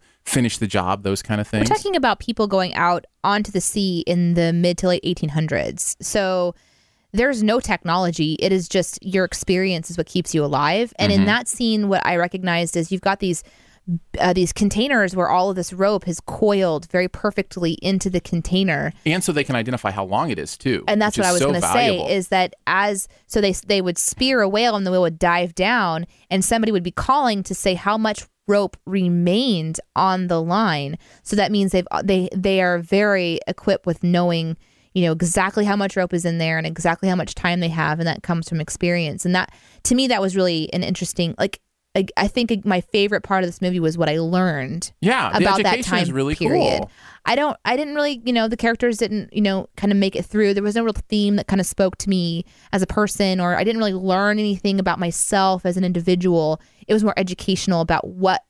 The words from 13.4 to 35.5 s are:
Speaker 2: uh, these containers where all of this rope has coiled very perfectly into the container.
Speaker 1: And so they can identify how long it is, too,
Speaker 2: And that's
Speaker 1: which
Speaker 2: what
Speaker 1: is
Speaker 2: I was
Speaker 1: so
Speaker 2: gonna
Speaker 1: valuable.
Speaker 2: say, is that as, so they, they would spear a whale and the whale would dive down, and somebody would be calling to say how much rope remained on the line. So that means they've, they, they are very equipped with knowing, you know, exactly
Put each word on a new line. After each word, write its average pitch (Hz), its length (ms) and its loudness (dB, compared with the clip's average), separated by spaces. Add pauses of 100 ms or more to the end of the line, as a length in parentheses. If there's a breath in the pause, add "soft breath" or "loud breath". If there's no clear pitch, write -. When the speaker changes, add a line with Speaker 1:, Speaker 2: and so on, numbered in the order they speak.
Speaker 2:
uh, 180 140 4
these 185 180 2
containers 208 640 0
where 180 140 0
all 185 220 2
of 190 60 -4
this 180 180 -6
rope 190 300 0
has 175 160 -6
coiled 190 720 0
very 180 180 0
perfectly 185 640 -4 (100)
into 190 260 0
the 180 120 -2
container. 170 760 0 (100)
Speaker 1:
And 175 180 0
so - 80 0
they 143 140 2
can 131 120 -2
identify 113 340 -2
how 98 140 -4
long 117 260 -2
it 92 80 -4
is, - 180 -8
too, - 320 -2
Speaker 2:
And 208 140 2
that's 208 160 0
Speaker 1:
which 202 80 2
Speaker 2:
what - 0 -
Speaker 1:
is - 20 2
Speaker 2:
I 180 40 4
was 180 100 2
Speaker 1:
so 139 60 2
Speaker 2:
gonna 175 120 0
Speaker 1:
valuable. 196 480 2
Speaker 2:
say, 185 60 0
is 190 140 -2
that 185 260 0 (120)
as, 196 420 0 (180 soft breath)
so 214 160 0
they, 196 100 4
they 196 300 0
would 180 160 -2
spear 254 420 0
a 196 80 2
whale 220 260 2
and 196 120 -2
the 180 40 0
whale 185 120 4
would 165 160 0
dive 175 360 0
down, 185 520 0 (240 soft breath)
and 190 120 2
somebody 226 300 2
would 185 120 0
be 180 80 -6
calling 254 500 0
to 185 120 -8
say 185 200 0
how 202 240 -2
much 220 260 -2 (240)
rope 202 380 2
remained 180 920 0 (160)
on 185 320 0
the 170 120 0
line. 165 560 -2 (280 soft breath)
So - 120 -4
that 202 160 2
means 196 200 2
they've, 180 140 2 (180)
they, 185 300 2
they 190 280 2
are 180 160 2
very 190 680 0
equipped - 380 -2
with 170 180 -2
knowing, 175 540 2 (380 soft breath)
you 185 100 2
know, 165 80 4
exactly 180 520 0